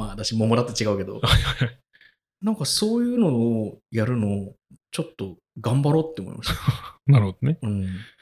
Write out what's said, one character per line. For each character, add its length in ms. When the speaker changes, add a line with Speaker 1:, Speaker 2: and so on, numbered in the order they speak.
Speaker 1:
ま 60
あ、 40
だ 80
し、 120
桃 200
だ 60
っ 120
て 80
違 60
う 100
け 60
ど。 100
Speaker 2:
は 60
い 20
は 420
い 40
は 40
い。 60
Speaker 1:
な 100
ん 40
か、 80
そ 340
う 60
い 100
う 40
の 180
を 420
や 160
る 100
の、 360
ち 100
ょ 20
っ 140
と 200
頑 220
張 100
ろ 80
う 100
っ 40
て 80
思 100
い 40
ま 80
し 40
た。 60
Speaker 2:
<laughs> 60
な 80
る 60
ほ 140
ど 80
ね。 140
Speaker 1:
う 60
ん。 200